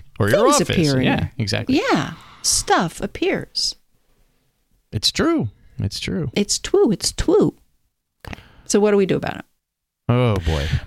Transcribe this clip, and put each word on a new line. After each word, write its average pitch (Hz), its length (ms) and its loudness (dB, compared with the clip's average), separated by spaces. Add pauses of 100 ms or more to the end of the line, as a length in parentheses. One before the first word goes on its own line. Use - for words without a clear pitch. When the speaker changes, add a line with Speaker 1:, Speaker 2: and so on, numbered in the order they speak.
(200)
Speaker 1:
Or 101 100 2
your 202 140 4
Speaker 2:
Things 277 180 4
Speaker 1:
office. - 80 -2
Speaker 2:
appear 147 300 2
in - 20 0
Speaker 1:
Yeah, - 200 2
Speaker 2:
your - 160 -4
Speaker 1:
exactly. 107 420 -2 (100)
Speaker 2:
Yeah. 180 220 0 (300)
Stuff - 580 0
appears. - 760 -4 (1160)
Speaker 1:
It's - 180 -2
true. 262 380 0 (320)
It's - 180 -4
true. 170 360 -6
Speaker 2:
It's - 260 -2
true. 359 320 2
It's - 180 -4
true. 311 420 2 (1120)
So - 140 2
what 208 140 4
do 202 40 4
we 196 100 2
do 147 100 0
about - 220 -6
it? - 60 -16 (640)
Speaker 1:
Oh, 120 280 2
boy. 82 320 -2 (180)